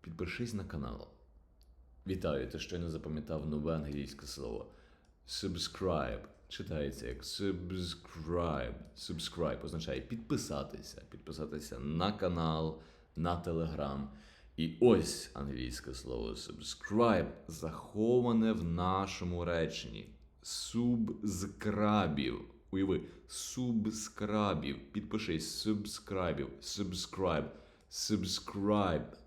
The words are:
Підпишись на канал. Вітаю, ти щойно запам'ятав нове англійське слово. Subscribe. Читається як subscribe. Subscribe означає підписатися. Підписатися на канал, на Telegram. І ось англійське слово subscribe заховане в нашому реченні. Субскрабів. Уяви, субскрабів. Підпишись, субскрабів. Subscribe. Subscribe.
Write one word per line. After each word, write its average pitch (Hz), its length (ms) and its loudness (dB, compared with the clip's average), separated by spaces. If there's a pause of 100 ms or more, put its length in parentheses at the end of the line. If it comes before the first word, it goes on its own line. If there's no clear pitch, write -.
Підпишись 90 520 -4
на 101 100 -2
канал. 69 440 -4 (1000)
Вітаю, 76 420 2
ти 80 100 -6
щойно 87 300 -4
запам'ятав 78 580 -2
нове 76 280 0
англійське 71 520 -4
слово. 58 440 -6 (560)
Subscribe. 85 920 0 (260)
Читається 71 600 -4
як 62 160 -6
subscribe. 87 1500 -2 (240)
Subscribe 80 680 -2
означає 78 360 -4
підписатися. - 1000 -4 (100)
Підписатися 76 680 -8
на 80 320 2
канал, 80 680 2 (340)
на 85 280 2
Telegram. 76 640 0 (500)
І 80 240 0
ось 95 520 6
англійське 64 600 -4
слово 62 360 -4
subscribe 98 1000 2 (160)
заховане 110 1040 4
в 110 120 2
нашому 87 840 0
реченні. 82 640 0 (320)
Субскрабів. 104 2000 2 (300)
Уяви, 95 300 4 (260)
субскрабів. 104 1600 0
Підпишись, 98 640 -2
субскрабів. 95 960 0 (120)
Subscribe. 90 880 0 (420)
Subscribe. 98 1120 2 (220)